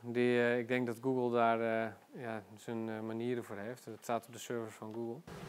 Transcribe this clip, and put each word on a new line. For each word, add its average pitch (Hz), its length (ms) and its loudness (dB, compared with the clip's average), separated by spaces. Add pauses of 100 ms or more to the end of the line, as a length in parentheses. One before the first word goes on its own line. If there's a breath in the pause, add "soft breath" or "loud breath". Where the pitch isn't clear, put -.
Die, 120 380 4
eh, 120 180 6
ik 120 100 -2
denk 123 200 2
dat 113 140 -2
Google 127 360 2
daar, 113 480 4
eh, 107 60 -4 (300)
ja, 110 220 -6 (140)
zijn, 113 320 -4
eh, 110 100 -6
manieren 113 440 -2
voor 101 140 -10
heeft. 117 280 -10
Dat 110 160 -12
staat 117 260 -4
op 120 60 -16
de 113 60 -12
servers 113 360 -6
van 107 180 -10
Google. 117 280 -6 (280)